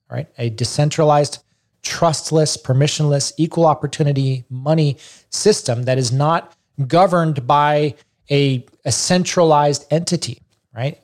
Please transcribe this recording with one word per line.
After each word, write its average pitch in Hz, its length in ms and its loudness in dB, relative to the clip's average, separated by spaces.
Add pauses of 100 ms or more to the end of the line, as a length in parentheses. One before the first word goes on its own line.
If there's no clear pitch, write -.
(100)
right? 127 160 -8 (100)
A 117 140 -4
decentralized, 147 880 0 (440)
trustless, 156 760 -2
permissionless, 143 800 0
equal 165 260 0
opportunity 135 880 0
money 143 480 0 (320)
system 123 540 -2
that 127 120 0
is 127 160 0
not 151 420 0 (320)
governed 165 600 2
by 147 480 2 (360)
a, 139 360 0 (180)
a 127 80 -2
centralized 160 1000 2
entity, 160 520 -4 (340)
right? 135 280 -8